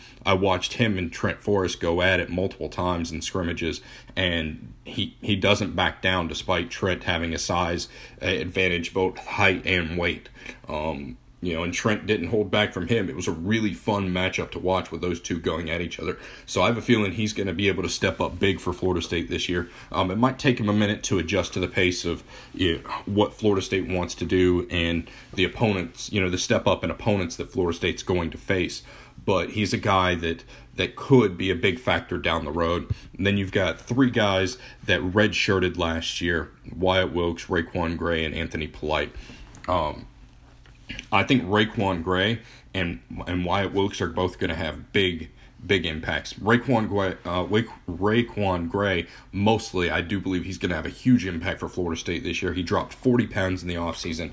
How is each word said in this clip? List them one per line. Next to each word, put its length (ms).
I 80
watched 400
him 240
and 160
Trent 260
Forrest 400
go 220
at 180
it 120
multiple 380
times 420
in 100
scrimmages, 600
and 580
he, 380
he 140
doesn't 400
back 260
down 260
despite 440
Trent 320
having 320
a 20
size, 500
uh, 60
advantage, 640
both 280
height 480
and 320
weight. 280
Um, 500
you 120
know, 80
and 100
Trent 320
didn't 220
hold 240
back 200
from 160
him. 220
It 60
was 120
a 40
really 420
fun 400
matchup 380
to 80
watch 320
with 100
those 180
two 200
going 320
at 100
each 180
other. 200
So 160
I 60
have 100
a 60
feeling 300
he's 200
gonna 180
be 160
able 140
to 80
step 320
up 160
big 220
for 140
Florida 280
State 260
this 220
year. 180
Um, 200
it 80
might 180
take 220
him 100
a 40
minute 320
to 120
adjust 360
to 60
the 80
pace 380
of, 180
you 240
know, 120
what 260
Florida 300
State 240
wants 260
to 120
do 440
and 400
the 100
opponents, 680
you 80
know, 80
the 80
step 300
up 160
in 80
opponents 460
that 140
Florida 240
State's 280
going 260
to 80
face. 460
But 240
he's 240
a 40
guy 360
that, 300
that 200
could 440
be 100
a 60
big 240
factor 400
down 260
the 60
road. 420
And 80
then 140
you've 120
got 300
three 300
guys 480
that 160
redshirted 760
last 460
year: 300
Wyatt 420
Wilkes, 320
Raekwon 520
Gray, 280
and 100
Anthony 320
Polite. 440
Um, 380
I 140
think 200
Raekwon 600
Gray 380
and, 260
and 200
Wyatt 260
Wilkes 300
are 80
both 300
gonna 160
have 360
big, 400
big 200
impacts. 480
Raekwon 560
Gray, 340
uh, 220
Wake-, 240
Raekwon 800
Gray, 380
mostly, 580
I 120
do 180
believe 240
he's 140
gonna 180
have 100
a 40
huge 360
impact 360
for 80
Florida 280
State 260
this 180
year. 100
He 100
dropped 320
forty 320
pounds 360
in 80
the 60
offseason. 580